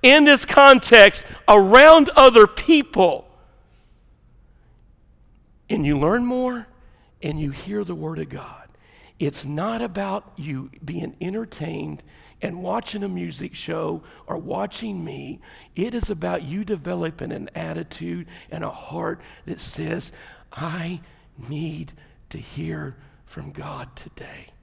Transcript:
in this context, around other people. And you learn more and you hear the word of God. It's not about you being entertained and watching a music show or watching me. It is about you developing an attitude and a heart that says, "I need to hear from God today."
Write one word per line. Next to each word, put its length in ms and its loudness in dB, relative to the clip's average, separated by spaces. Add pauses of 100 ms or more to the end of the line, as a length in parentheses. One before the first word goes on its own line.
in 220 6
this 200 4
context, 800 6 (240)
around 600 8
other 360 8
people. 800 0 (2500)
And 160 -2
you 120 0
learn 280 -2
more 400 -6 (560)
and 180 -8
you 100 -6
hear 320 -10
the 120 -12
word 240 -12
of 100 -12
God. 400 -20 (500)
It's 280 -8
not 340 -8
about 560 -10
you 340 -12 (140)
being 340 -12
entertained 840 -12 (400)
and 200 -12
watching 400 -10
a 60 -10
music 460 -12
show 480 -10 (240)
or 100 -10
watching 680 -12
me. 380 -16 (340)
It 200 -8
is 160 -6
about 320 -8
you 200 -12
developing 680 -10
an 220 -14
attitude 720 -12 (240)
and 120 -12
a 80 -10
heart 520 -14 (240)
that 140 -14
says, 520 -12 (400)
"I 480 -12 (480)
need 460 -12 (340)
to 80 -18
hear 600 -14 (280)
from 280 -20
God 440 -18
today." 520 -20 (140)